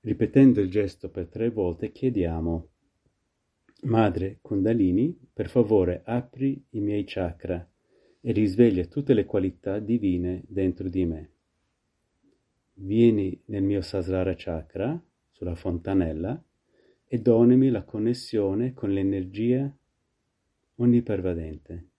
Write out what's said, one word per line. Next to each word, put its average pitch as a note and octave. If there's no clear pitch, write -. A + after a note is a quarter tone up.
Ripetendo A#2
il F#2+
gesto F#2+
per F2
tre A2+
volte, G2
chiediamo: E2
"Madre G2+
Kundalini, G#2+
per G2
favore G2+
apri B2+
i A2
miei G#2
chakra F2
e A#2
risveglia G#2
tutte C#3+
le G#2
qualità F#2+
divine F#2
dentro F#2
di F2+
me. D#2
Vieni G2+
nel G2+
mio G2
Sahasrara F#2
Chakra, F#2+
sulla F2
fontanella, F2
e A#2
donami B2
la G#2+
connessione A2+
con G2+
l'energia G2
onnipervadente." F2+